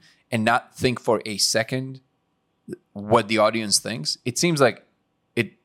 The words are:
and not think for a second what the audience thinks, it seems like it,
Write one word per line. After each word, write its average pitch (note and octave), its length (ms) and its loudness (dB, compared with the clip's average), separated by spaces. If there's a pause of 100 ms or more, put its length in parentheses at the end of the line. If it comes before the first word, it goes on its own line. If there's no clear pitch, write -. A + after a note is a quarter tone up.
(300)
and A2 140 0
not A#2 320 0
think B2 240 0
for A2 260 0
a G#2 120 -8
second C3 640 -2 (920)
what G#2 360 2
the A2 100 2
audience G#2+ 400 2
thinks, - 480 -6
it A#2+ 120 -4
seems E3 220 0
like B2 240 4 (500)
it, A2+ 180 -2 (120)